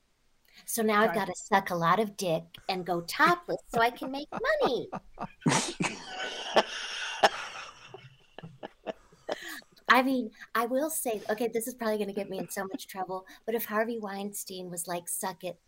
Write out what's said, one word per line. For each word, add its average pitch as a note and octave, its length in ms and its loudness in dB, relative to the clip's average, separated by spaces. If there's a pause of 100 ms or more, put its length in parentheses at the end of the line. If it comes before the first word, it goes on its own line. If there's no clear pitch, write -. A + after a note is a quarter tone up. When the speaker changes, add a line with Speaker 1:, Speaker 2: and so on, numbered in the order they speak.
(640)
Speaker 1:
So - 160 -2
now G#3+ 220 6
I've - 100 6
Speaker 2:
Time - 20 2
Speaker 1:
gotta F#3+ 200 0
suck G3 340 4
a F#3 60 0
lot E3+ 260 6
of G#3 160 -2
dick E3+ 260 0 (240)
and F#3 180 -2
go F3 160 0
topless D#4+ 680 4
so A#3+ 100 2
I A#3 120 6
can C4 200 -6
make C#4+ 160 -6 (340)
money. G3 280 0 (560)
Speaker 2:
<laughs> - 340 2 (4000)
Speaker 1:
I B3 120 8
mean, B3+ 280 0 (220)
I A#3 140 2
will C4 220 0
say, A3 400 -4
okay, A3 180 0
this A3+ 200 -4
is B3+ 60 -6
probably A3 240 -2
gonna G3+ 160 -2
get G3 160 -4
me F#3+ 80 -6
in F3+ 120 -6
so G3 160 -6
much F#3+ 220 -10
trouble, F#3 380 -8 (200)
but A3+ 100 -2
if A3+ 100 -2
Harvey A3+ 320 0
Weinstein G3 720 -6
was F3 180 -6
like, F3 220 -4
"Suck - 340 -4
it," - 140 -6 (100)